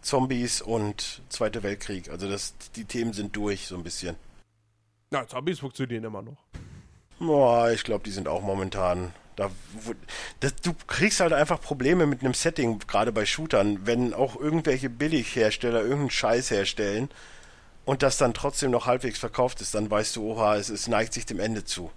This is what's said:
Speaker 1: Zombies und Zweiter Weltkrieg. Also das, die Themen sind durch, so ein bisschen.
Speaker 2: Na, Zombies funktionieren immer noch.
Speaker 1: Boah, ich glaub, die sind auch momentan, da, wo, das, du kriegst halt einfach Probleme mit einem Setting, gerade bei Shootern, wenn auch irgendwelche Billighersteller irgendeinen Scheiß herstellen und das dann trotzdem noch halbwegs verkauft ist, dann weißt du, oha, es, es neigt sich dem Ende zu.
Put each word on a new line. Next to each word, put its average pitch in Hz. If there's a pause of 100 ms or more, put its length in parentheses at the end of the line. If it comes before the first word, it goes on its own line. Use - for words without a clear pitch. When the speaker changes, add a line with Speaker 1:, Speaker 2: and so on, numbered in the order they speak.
Speaker 1:
Zombies 131
und 107
Zweiter 254
Weltkrieg. 101
Also 190
das, - (220)
die 113
Themen 117
sind 101
durch, 104
so 95
ein 90
bisschen. 85 (960)
Speaker 2:
Na, 135
Zombies 143
funktionieren 123
immer 107
noch. 120 (720)
Speaker 1:
Boah, 123
ich 110
glaub, 104
die 104
sind 95
auch 87
momentan, 92 (220)
da, 101 (220)
wo, 110 (460)
das, 135
du - (120)
kriegst -
halt 170
einfach 151
Probleme 151
mit 135
einem 127
Setting, 120
gerade 110
bei 107
Shootern, 104
wenn 120
auch 131
irgendwelche 147
Billighersteller 117
irgendeinen 131
Scheiß 117
herstellen 104 (760)
und 135
das 135
dann 120
trotzdem 143
noch 120
halbwegs 123
verkauft 123
ist, 98
dann 107
weißt 107
du, 110
oha, 107
es, 101
es 107
neigt 110
sich 120
dem 92
Ende 107
zu. 85